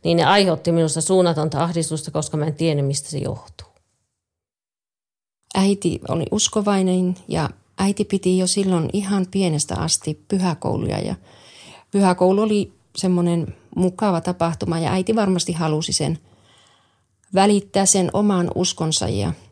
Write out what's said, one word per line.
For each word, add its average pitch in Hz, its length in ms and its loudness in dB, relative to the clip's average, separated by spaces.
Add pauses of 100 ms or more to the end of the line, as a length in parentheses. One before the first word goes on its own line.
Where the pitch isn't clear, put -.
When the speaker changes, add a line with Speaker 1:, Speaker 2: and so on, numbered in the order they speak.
Speaker 1:
niin 170 120 2
ne 165 80 4
aiheutti 175 480 2
minussa 160 280 0
suunnatonta 160 640 2
ahdistusta, 165 480 -4
koska 151 260 -4
mä 151 100 -2
en 156 80 -2
tiennyt, 147 320 0
mistä 139 220 -4
se 147 100 -8
johtuu. - 480 -10 (1900)
Speaker 2:
Äiti 196 540 0
oli 165 220 -2
uskovainen 190 840 0 (140)
ja 160 220 -2 (280)
äiti 196 260 0
piti 185 340 0
jo 185 80 0
silloin 185 460 0
ihan 196 380 -2
pienestä 170 460 0
asti 160 520 -4
pyhäkouluja. 180 680 -2
Ja - 160 -4 (760)
pyhäkoulu 190 500 4
oli 214 320 0 (240)
semmoinen 170 600 0 (200)
mukava 180 440 0
tapahtuma 170 580 -2
ja 165 140 -2
äiti 190 240 0
varmasti 190 360 0
halusi 160 400 -2
sen 156 260 -2 (1160)
välittää 196 520 4
sen 185 260 2
oman 190 420 2
uskonsa 160 540 -2
ja - 240 -2 (200)